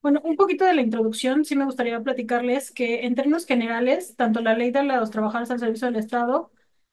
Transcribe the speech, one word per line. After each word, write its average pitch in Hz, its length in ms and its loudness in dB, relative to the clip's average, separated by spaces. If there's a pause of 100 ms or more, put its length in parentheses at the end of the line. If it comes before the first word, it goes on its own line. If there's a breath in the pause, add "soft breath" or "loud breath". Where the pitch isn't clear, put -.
Bueno, 294 200 2
un 320 120 -2
poquito 381 300 2
de 359 100 6
la 277 60 4
introducción, 233 640 0
sí 294 120 -2
me 277 100 2
gustaría 254 360 -2
platicarles 247 680 -2
que 240 340 -2
en 240 100 0
términos 294 320 0
generales, 247 680 0
tanto 226 260 0
la 226 120 2
Ley 240 160 0
de 277 140 2
los 247 260 0
Trabajadores 220 400 -2
al 247 100 -2
Servicio 226 280 -2
del 240 80 -2
Estado 240 560 -2 (420)